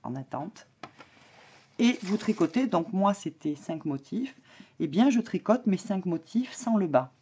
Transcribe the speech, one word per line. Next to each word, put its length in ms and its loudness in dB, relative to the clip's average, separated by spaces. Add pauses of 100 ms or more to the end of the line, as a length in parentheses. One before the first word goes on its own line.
en 120 -8
attente, 520 -10 (1120)
et 260 4
vous 120 0
tricotez, 520 0
donc 260 0
moi 200 2
c'était 420 -6
cinq 280 -8
motifs, 560 -6 (400)
et 80 0
bien 220 4
je 100 4
tricote 480 0
mes 80 4
cinq 300 -4
motifs 480 -2
sans 240 0
le 100 2
bas. 240 2 (100)